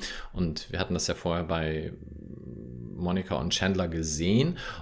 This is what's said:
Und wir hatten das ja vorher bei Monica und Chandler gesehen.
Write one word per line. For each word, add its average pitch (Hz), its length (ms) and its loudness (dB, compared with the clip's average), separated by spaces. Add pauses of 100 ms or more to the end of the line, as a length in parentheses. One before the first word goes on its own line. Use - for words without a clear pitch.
(320)
Und 82 400 -2
wir 87 80 -2
hatten 92 140 0
das 85 140 2
ja 85 80 2
vorher 87 280 0
bei 80 480 0 (1040)
Monica 90 400 2
und 73 140 2
Chandler 92 400 4
gesehen. 82 680 4 (240)